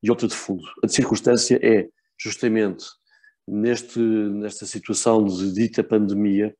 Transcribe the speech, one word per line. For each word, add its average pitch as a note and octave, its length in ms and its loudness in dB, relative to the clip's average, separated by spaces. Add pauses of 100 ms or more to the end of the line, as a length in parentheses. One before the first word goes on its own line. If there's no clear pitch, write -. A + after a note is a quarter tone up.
e G#2 60 0
outra A#2 180 2
de - 80 -4
fundo. F#2 320 -6 (160)
A A2+ 40 2
de - 60 0
circunstância - 680 2
é G#2+ 260 4 (320)
justamente A2 640 -2 (640)
neste, A#2 520 -2
nesta G#2 680 -2
situação A2 580 0
de F#2+ 260 -2
dita A2 320 0
pandemia G#2 760 0